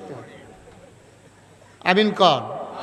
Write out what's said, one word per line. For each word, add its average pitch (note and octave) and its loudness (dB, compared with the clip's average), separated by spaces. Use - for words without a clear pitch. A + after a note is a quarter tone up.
তো। D3 -16
আমিন G3+ 4
কন। D#3 4